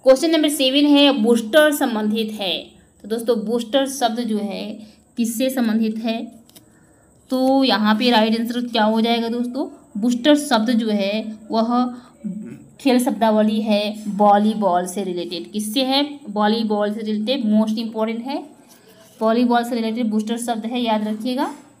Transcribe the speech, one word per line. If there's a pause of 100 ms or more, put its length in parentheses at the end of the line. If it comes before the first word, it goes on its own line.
Question
number
seven
है, (120)
booster
संबंधित
है। (460)
तो
दोस्तों
booster
शब्द
जो
है (460)
किससे
संबंधित
है? (1080)
तो
यहाँ
पे
right
answer
क्या
हो
जाएगा
दोस्तों? (280)
Booster
शब्द
जो
है (140)
वह (880)
खेल
शब्दावली
है (140)
वॉलीबॉल
से
रिलेटेड।
किससे
है? (100)
वॉलीबॉल
से
रिलेटेड,
most
important
है, (840)
वॉलीबॉल
से
रिलेटेड
booster
शब्द
है,
याद
रखिएगा। (300)